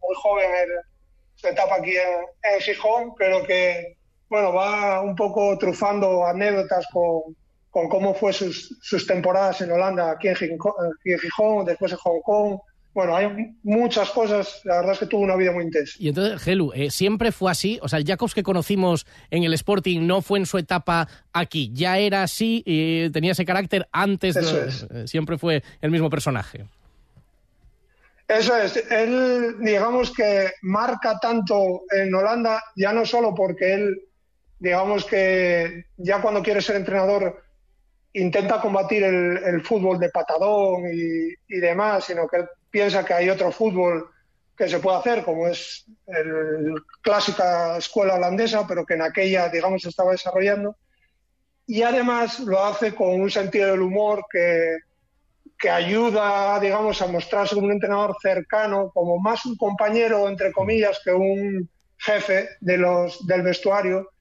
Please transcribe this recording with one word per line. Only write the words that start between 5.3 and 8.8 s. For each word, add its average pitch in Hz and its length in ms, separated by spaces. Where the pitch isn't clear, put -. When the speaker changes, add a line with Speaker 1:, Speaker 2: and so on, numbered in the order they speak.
Speaker 1:
trufando 190 680
anécdotas 190 680
con, 165 420
con 165 200
cómo 190 240
fue 196 180
sus, - 500